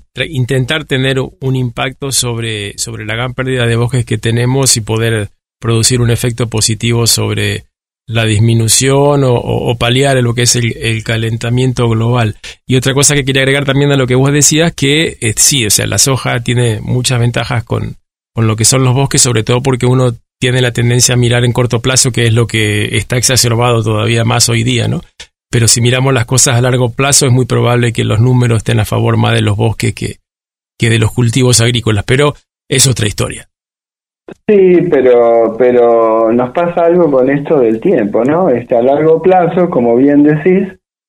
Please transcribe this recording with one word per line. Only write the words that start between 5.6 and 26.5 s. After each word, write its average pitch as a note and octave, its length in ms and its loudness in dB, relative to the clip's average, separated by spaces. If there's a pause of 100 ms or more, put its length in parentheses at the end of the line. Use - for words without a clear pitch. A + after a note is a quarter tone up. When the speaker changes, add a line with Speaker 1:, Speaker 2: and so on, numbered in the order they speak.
Speaker 1:
un A#2 80 2
efecto A#2+ 400 -2
positivo A#2 560 -2
sobre G#2 580 -4 (420)
la A2+ 180 -2
disminución A#2 1000 2
o, B2+ 120 2
o, - 360 -2
o A#2 60 -2
paliar B2+ 440 0
lo A#2 140 0
que A#2+ 80 -2
es A#2+ 140 0
el, A#2 220 -2
el A2+ 260 -6
calentamiento A#2+ 840 -2
global. A2+ 460 0 (320)
Y B2 80 0
otra C3 180 0
cosa C#3+ 220 2
que C#3+ 100 0
quería C3+ 180 0
agregar C3+ 220 0
también C#3 280 2
a C#3 40 2
lo C3 120 0
que B2+ 80 2
vos C3+ 160 2
decías, D3+ 420 2
que, D3 460 0
eh, A2 160 -2
sí, C3+ 300 0
o G2+ 40 -2
sea, A2 160 0
la G#2+ 120 -2
soja C3 420 -2
tiene A#2 400 -2
muchas B2 400 -2
ventajas A#2+ 420 -2
con, G#2+ 320 -6 (400)
con A2+ 140 0
lo A2 80 0
que A2+ 80 -2
son C3+ 180 2
los B2 120 2
bosques, C#3 280 0
sobre A#2 220 0
todo B2 180 0
porque C3 240 -2
uno B2+ 240 2 (300)
tiene B2 200 0
la B2 120 0
tendencia A#2+ 420 0
a B2 40 2
mirar A#2+ 260 2
en A#2+ 80 0
corto A#2+ 280 0
plazo, C3 300 0
que A#2+ 160 0
es A2+ 80 2
lo A#2 140 2
que G#2+ 480 -2
está A#2+ 200 -4
exacerbado A#2+ 680 0
todavía A2 400 0
más A#2 240 0
hoy A#2 160 0
día, A#2 240 0
¿no? C#3 140 -4 (460)
Pero A#2 200 2
si A#2 120 0
miramos B2+ 320 2
las A#2 140 0
cosas B2+ 300 0